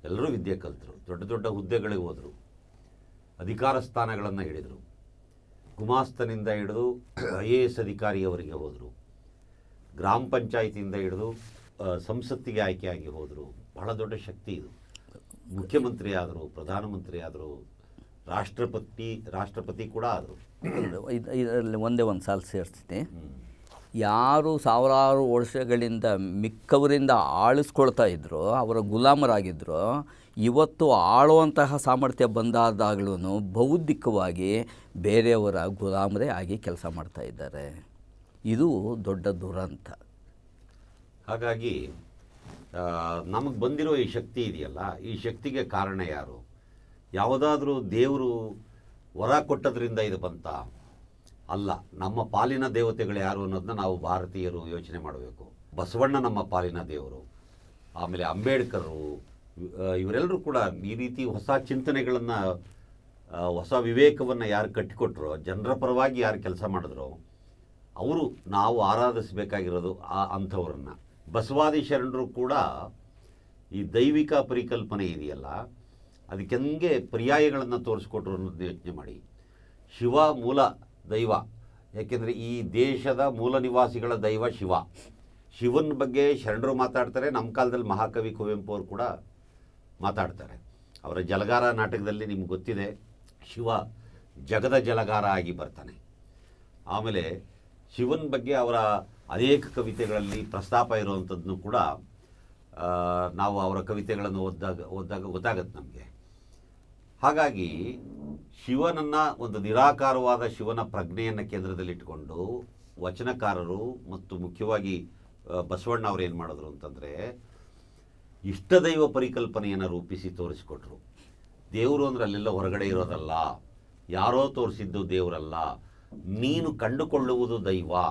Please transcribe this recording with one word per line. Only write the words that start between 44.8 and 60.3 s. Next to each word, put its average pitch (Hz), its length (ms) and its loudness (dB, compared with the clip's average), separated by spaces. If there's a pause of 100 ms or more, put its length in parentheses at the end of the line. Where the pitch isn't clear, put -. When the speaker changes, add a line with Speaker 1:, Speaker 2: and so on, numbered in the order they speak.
Speaker 1:
ಈ 101 200 -10
ಶಕ್ತಿಗೆ 127 460 -6
ಕಾರಣ 98 380 -2
ಯಾರು? 71 440 -8 (680)
ಯಾವುದಾದ್ರೂ 135 720 2
ದೇವರು 117 720 0 (600)
ವರ 110 220 4
ಕೊಟ್ಟದ್ರಿಂದ 120 600 0
ಇದು 101 180 0
ಬಂತಾ? 87 540 -8 (800)
ಅಲ್ಲ. 98 220 -2 (220)
ನಮ್ಮ 98 300 -2
ಪಾಲಿನ 131 440 0
ದೇವತೆಗಳು 110 520 0
ಯಾರು 98 240 -2
ಅನ್ನೋದನ್ನ 95 280 -4
ನಾವು 95 260 -2
ಭಾರತೀಯರು 87 720 -4
ಯೋಚನೆ 85 300 -8
ಮಾಡಬೇಕು. 67 540 -12 (240)
ಬಸವಣ್ಣ 127 440 2
ನಮ್ಮ 107 220 0
ಪಾಲಿನ 90 400 -2
ದೇವರು, 69 440 -12 (720)
ಆಮೇಲೆ 87 280 -4
ಅಂಬೇಡ್ಕರು, 82 960 -2 (580)
ಆ, 92 140 -2
ಇವರೆಲ್ಲರೂ 123 460 0